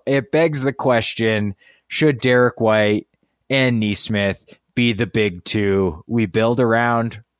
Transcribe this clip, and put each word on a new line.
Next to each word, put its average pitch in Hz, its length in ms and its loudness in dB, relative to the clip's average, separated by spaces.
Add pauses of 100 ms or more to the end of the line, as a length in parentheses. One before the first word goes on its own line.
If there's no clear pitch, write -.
it 139 260 -2
begs 156 320 0
the 135 100 -2
question, 110 840 -2 (320)
should 147 340 0
Derek 123 400 2
White 107 460 2 (420)
and 127 320 0
Nesmith 101 640 -2 (300)
be 120 180 2
the 104 140 -2
big 98 360 -2
two 98 640 0
we 113 180 -2
build 113 340 0
around? 117 640 0 (180)